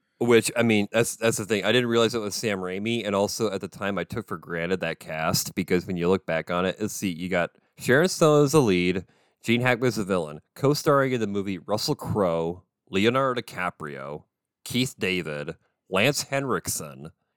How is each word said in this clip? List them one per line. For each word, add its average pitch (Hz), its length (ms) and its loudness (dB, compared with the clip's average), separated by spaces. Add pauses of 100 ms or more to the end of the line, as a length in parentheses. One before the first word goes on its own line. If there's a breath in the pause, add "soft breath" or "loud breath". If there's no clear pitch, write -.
(200)
Which, 120 360 6
I 120 60 0
mean, 107 300 4
that's, 113 240 0
that's 113 220 2
the 107 80 -4
thing. 98 200 0
I 107 60 2
didn't 120 180 2
realize 117 240 2
it 117 60 -2
was 104 160 -6
Sam 101 240 -2
Raimi, 101 480 -4
and 104 80 0
also 101 340 0
at 95 120 -4
the 98 60 -8
time 98 300 -6
I 87 60 -2
took 113 240 -8
for 90 100 -8
granted 85 440 -4
that 82 180 -6
cast, 80 560 -4
because 90 320 0
when 92 100 -4
you 85 100 0
look 92 200 2
back 80 240 -4
on 90 160 0
it, - 120 -4
let's 104 140 -6
see, 101 160 -4
you 85 180 -6
got 87 220 0 (300)
Sharon 143 280 4
Stone 151 380 4
as 139 60 0
the 156 100 6
lead, 92 440 2 (360)
Gene 117 200 0
Hackman 127 260 2
as 107 80 0
the 107 80 -2
villain, 80 380 -2 (120)
co-starring 139 600 2
in 120 80 -2
the 110 40 0
movie 101 320 -4
Russell 107 380 -2
Crowe, 87 640 -2 (300)
Leonardo 120 500 2
DiCaprio, 76 840 -8 (380)
Keith 127 360 -2
David, 82 560 -4 (340)
Lance 110 340 2
Henriksen. 85 840 -6 (280)